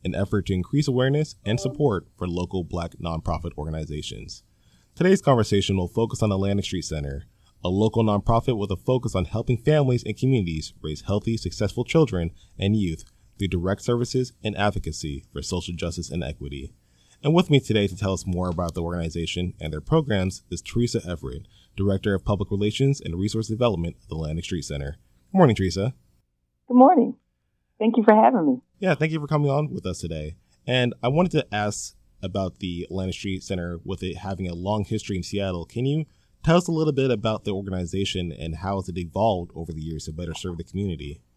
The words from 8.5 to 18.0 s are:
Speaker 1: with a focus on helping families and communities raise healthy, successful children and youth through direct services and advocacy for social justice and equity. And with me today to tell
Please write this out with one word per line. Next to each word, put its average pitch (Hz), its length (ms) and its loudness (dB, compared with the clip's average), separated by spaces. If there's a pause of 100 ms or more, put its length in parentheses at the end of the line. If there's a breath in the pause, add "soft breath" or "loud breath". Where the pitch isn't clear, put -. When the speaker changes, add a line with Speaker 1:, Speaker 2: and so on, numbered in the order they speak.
Speaker 1:
with 101 140 -2
a - 40 -2
focus 127 380 0
on 92 120 0
helping 120 300 -2
families 131 460 2
and - 140 -6
communities 92 680 0
raise 78 200 -6
healthy, 104 340 -2
successful 104 480 -4
children 92 480 2 (260)
and 101 180 2
youth 90 280 -2 (340)
through 98 80 -2
direct 92 360 -2
services 120 500 0 (100)
and 107 160 -4
advocacy 80 760 -2
for 73 100 -8
social 87 340 -4
justice 85 340 -6
and 82 140 -4
equity. 69 500 -10 (480)
And 151 100 2
with 175 180 4
me 143 100 8
today 107 260 2
to 92 100 -2
tell 98 180 -2